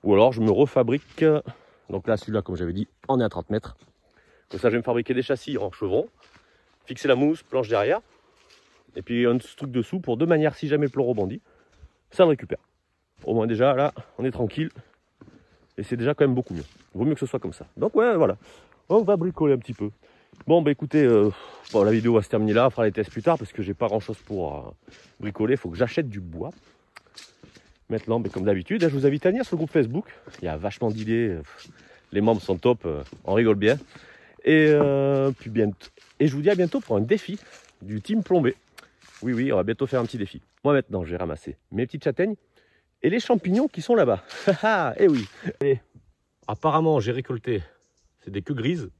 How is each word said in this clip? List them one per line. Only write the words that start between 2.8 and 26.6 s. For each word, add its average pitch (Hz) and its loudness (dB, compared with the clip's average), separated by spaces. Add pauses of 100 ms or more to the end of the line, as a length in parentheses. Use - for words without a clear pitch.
on 131 2
est 117 2
à 107 0
trente - -8
mètres. - -6 (760)
Comme 98 -10
ça, 123 2
je 104 2
vais 120 0
me 117 -4
fabriquer 120 -2
des 127 -2
châssis 131 -6
en 98 -6
chevron. 110 -2 (760)
Fixer 135 -8
la 131 6
mousse, 147 0
planche 127 -4
derrière. 117 0 (960)
Et - -10
puis 120 0
un 120 2
truc - -10
dessous 123 -4
pour 120 -4
deux 156 0
manières, 156 2
si 151 -8
jamais 147 0
le 131 -2
plomb 135 -2
rebondit, 104 -2 (680)
ça 185 4
le 165 6
récupère. - -4 (680)
Au - -2
moins 113 2
déjà, 120 2
là, 139 0 (240)
on - -6
est 131 -2
tranquille. 127 -6 (1080)
Et 104 -8
c'est 117 -6
déjà 123 -2
quand 147 4
même 131 4
beaucoup 123 -2
mieux. 76 -8 (280)
Vaut 98 -4
mieux 147 2
que - -8
ce 104 -2
soit - -6
comme - -8
ça. - -18 (100)
Donc - -2
ouais, 226 4
voilà. 127 4 (520)
On 214 4
va 196 4
bricoler 160 0
un 127 0
petit 120 -10
peu. 104 -6 (560)
Bon, 165 6
bah 147 2
écoutez, 147 0
euh, 107 6 (420)
bon, 104 4
la 107 4
vidéo 113 2
va 107 4
se - -10
terminer 107 0
là. 117 4
On 123 4
fera 117 -2
les 104 2
tests 107 -6
plus 110 -10
tard 165 2
parce 107 -14
que 110 -8
j'ai 95 -6
pas 120 -2
grand-chose 104 -4
pour, 82 -8
euh, - -18 (300)
bricoler. 107 -2
Faut - -10
que 82 -12
j'achète 123 -2
du 101 -10
bois. 87 -12 (1400)